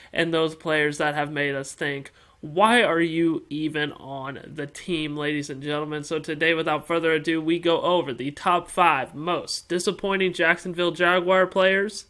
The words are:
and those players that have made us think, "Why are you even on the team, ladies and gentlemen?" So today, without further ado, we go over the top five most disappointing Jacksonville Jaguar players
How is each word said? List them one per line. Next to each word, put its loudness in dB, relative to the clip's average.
and 0
those 2
players 0
that 0
have -2
made -2
us -6
think, -6
"Why 4
are 2
you 0
even -4
on -10
the -10
team, -6
ladies -4
and -10
gentlemen?" -4
So -4
today, 0
without 0
further 2
ado, 0
we 0
go 2
over 2
the -6
top 0
five 2
most -6
disappointing -2
Jacksonville 0
Jaguar 4
players 0